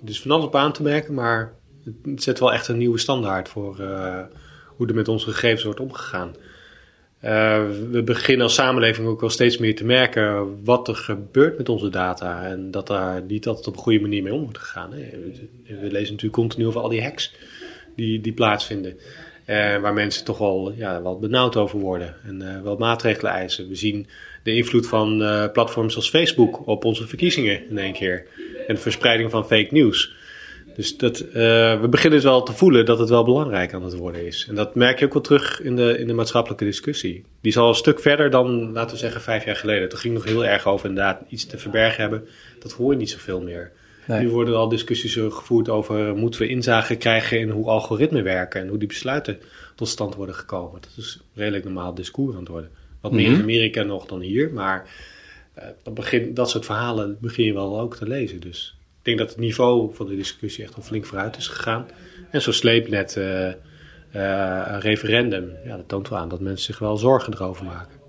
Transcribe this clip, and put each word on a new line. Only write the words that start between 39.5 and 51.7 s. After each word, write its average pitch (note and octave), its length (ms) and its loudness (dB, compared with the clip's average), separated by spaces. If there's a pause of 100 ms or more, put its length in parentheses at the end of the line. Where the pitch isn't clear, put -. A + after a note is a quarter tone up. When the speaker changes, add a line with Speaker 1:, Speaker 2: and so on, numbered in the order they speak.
Speaker 1:
geleden. G2+ 340 0
Toen - 100 -10
ging A#2 140 -2
het A2 100 -4
nog G#2+ 100 -2
heel A#2 120 2
erg G2+ 220 2
over G2 220 0
inderdaad G2 400 0
iets A2+ 160 -10
te - 120 -14
verbergen A2 440 0
hebben. A2 260 -4 (320)
Dat G#2+ 120 -16
hoor B2+ 200 0
je C#3 60 2
niet A2 120 -4
zoveel F#2 320 -6
meer. F2 300 -12 (360)
Speaker 2:
Nee. A2 120 0
Speaker 1:
Nu A#2+ 100 2
worden A#2 240 2
er A2+ 60 2
al A2+ 100 2
discussies A2+ 440 -2
gevoerd A2+ 560 0
over, G#2+ 460 0
moeten A2+ 260 -2
we A2 60 0
inzage A#2 480 2
krijgen A2+ 440 0
in A2 100 -2
hoe G#2+ 160 -2
algoritmen A2 580 2
werken F#2 380 -2
en F#2 60 -8
hoe G2+ 100 -4
die G#2+ 100 -2
besluiten B2+ 520 -6 (360)
tot A2 120 -6
stand G2+ 280 -6
worden F#2+ 200 -10
gekomen. F2 460 -10
Dat - 160 -20
is - 220 -12 (160)
redelijk G#2 280 -4
normaal F2+ 300 -8